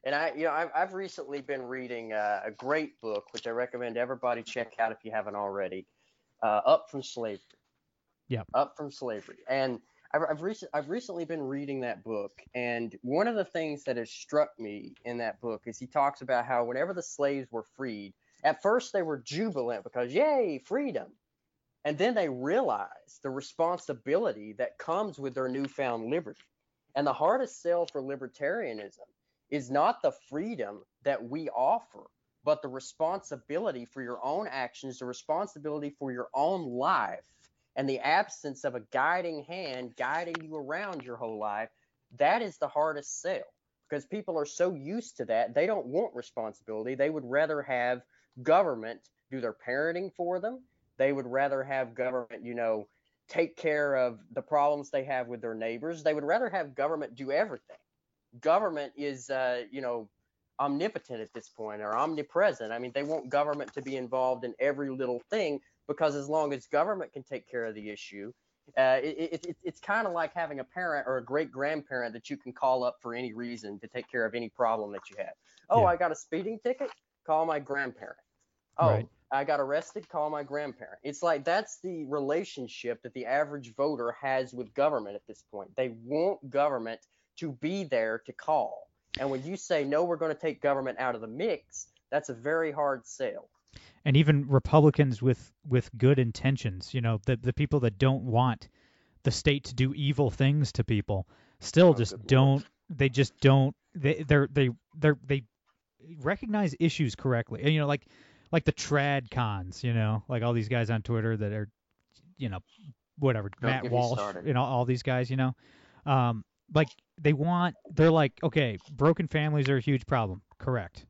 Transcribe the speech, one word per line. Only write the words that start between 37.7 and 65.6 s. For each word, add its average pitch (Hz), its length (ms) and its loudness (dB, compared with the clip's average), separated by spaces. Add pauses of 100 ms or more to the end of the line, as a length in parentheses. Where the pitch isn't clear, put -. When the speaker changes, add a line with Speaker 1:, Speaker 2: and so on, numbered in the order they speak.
Speaker 1:
and 135 140 -2
the 131 100 -2
absence 151 680 -2
of 123 100 -2
a 117 60 -6 (100)
guiding 160 520 0
hand 139 520 -8
guiding 160 480 -4
you 156 120 -12
around 156 480 -6
your 123 120 -10
whole 110 240 -8
life. 107 300 -4 (480)
That 180 240 4
is 196 160 -8
the 147 100 -2
hardest 147 540 -2
sell, 175 220 -2 (460)
because 143 160 -6
people 185 320 -6
are 147 80 0
so 180 280 0
used 160 440 -8
to 117 80 -4
that. 113 280 0
They 147 120 4
don't 113 200 -2
want 156 300 0
responsibility. 110 800 -6
They 139 140 2
would 151 160 -4
rather 147 360 0
have 123 400 0 (420)
government 135 560 4 (320)
do 131 80 -6
their 117 160 -4 (120)
parenting 165 460 -2
for 180 260 -2
them. 247 220 -6 (360)
They 139 160 4
would 135 140 -4
rather 135 360 0
have 131 320 -4
government, 123 480 -4
you 120 120 -8
know, 113 320 0 (420)
take 170 260 0
care 147 400 0
of 123 240 0 (140)
the 131 80 -4
problems 147 480 2
they 135 160 -2
have 127 220 -4
with 120 120 -8
their 113 160 -6
neighbors. 120 480 -4
They 156 100 2
would 147 120 -2
rather 214 240 0
have 160 260 -6
government 147 400 -2
do 135 160 -6
everything. 165 460 -2 (640)
Government 160 560 2
is, 139 320 -6
uh, 127 420 0
you 135 100 -10
know, 120 280 -6 (500)
omnipotent 143 640 -2
at 107 120 -12
this 113 140 -14
point, 107 340 -10
or 107 140 -4
omnipresent. 151 800 0
I 117 60 -6
mean, 123 140 -8
they 143 100 -2
want 143 260 -4
government 147 460 0
to 139 60 -6
be 135 140 -6
involved 127 480 0
in 120 160 -6
every 139 300 0
little 127 400 -2
thing, 165 320 -2 (260)